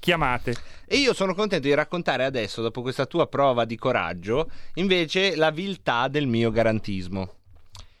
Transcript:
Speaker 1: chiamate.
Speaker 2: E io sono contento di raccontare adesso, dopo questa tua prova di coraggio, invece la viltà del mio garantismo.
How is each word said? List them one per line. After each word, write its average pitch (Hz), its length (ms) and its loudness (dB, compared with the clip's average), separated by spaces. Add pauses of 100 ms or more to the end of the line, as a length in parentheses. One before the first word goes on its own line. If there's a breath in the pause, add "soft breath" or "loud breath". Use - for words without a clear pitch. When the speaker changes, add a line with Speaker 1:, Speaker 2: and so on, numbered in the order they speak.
Speaker 1:
chiamate. 131 540 0 (320 loud breath)
Speaker 2:
E 208 100 0
io 269 160 4
sono 190 220 0
contento 185 340 0
di 143 60 6
raccontare 151 500 0
adesso, 117 380 -2
dopo 113 180 -4
questa 127 240 -2
tua 156 220 0
prova 127 400 2
di 113 100 -6
coraggio, 107 720 -2 (280 loud breath)
invece 185 600 0
la 156 140 4
viltà 151 580 -2
del 143 180 0
mio 117 240 2
garantismo. 101 840 0 (640 soft breath)